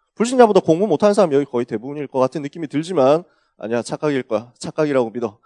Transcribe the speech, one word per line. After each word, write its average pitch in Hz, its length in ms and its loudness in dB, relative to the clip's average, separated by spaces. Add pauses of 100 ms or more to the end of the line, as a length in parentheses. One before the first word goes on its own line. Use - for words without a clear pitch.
(160)
불신자보다 233 460 2
공부 175 260 0
못하는 202 260 2
사람 190 200 2
여기 143 120 2
거의 123 200 -4
대부분일 135 420 -8
것 135 120 -4
같은 131 220 0
느낌이 143 260 -10
들지만, 156 560 2 (340)
아니야, 113 240 -4
착각일 143 420 -4
거야. 113 360 -4
착각이라고 143 500 -2
믿어. 110 360 -8